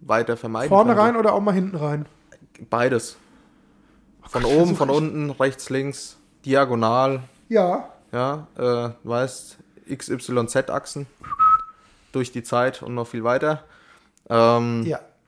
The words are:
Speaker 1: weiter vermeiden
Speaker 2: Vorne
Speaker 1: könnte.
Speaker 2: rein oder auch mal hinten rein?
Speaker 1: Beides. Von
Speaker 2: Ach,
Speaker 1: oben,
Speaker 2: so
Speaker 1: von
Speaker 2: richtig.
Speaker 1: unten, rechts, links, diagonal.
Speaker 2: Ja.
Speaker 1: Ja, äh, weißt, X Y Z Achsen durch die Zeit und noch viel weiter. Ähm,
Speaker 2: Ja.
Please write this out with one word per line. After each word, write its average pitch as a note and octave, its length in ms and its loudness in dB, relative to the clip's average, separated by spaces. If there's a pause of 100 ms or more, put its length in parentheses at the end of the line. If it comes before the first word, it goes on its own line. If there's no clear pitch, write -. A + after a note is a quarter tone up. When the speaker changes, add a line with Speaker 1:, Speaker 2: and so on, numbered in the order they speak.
Speaker 1:
weiter A#2 360 0
vermeiden A#2 320 -6
Speaker 2:
Vorne G#3+ 220 6
Speaker 1:
könnte. G#3 120 4
Speaker 2:
rein A#3 120 2
oder G#3+ 180 2
auch G3+ 80 0
mal G3+ 140 0
hinten F#3+ 220 -2
rein? D3 280 -4 (640)
Speaker 1:
Beides. A#2+ 480 0 (1080)
Von A#2+ 180 -4
Speaker 2:
Ach, A#2 60 2
Speaker 1:
oben, E3 200 6
Speaker 2:
so D#3+ 40 0
Speaker 1:
von C3+ 160 0
Speaker 2:
richtig. D#3 180 0
Speaker 1:
unten, D3 220 -6
rechts, C3+ 400 -2
links, C3+ 460 -6 (280)
diagonal. C3 760 2 (260)
Speaker 2:
Ja. A3 420 0 (220)
Speaker 1:
Ja, C#3 340 -4 (100)
äh, A#2+ 340 0 (140)
weißt, B2 540 -6 (300)
X C#3 220 -10
Y B2 380 -2
Z C3 220 -2
Achsen - 380 -8 (1040)
durch B2+ 200 -2
die A#2+ 120 -8
Zeit B2+ 400 0
und B2 100 -10
noch A#2+ 140 -6
viel A2+ 160 -8
weiter. C#3+ 400 0 (680)
Ähm, A#2 560 4
Speaker 2:
Ja. D3+ 140 -4 (280)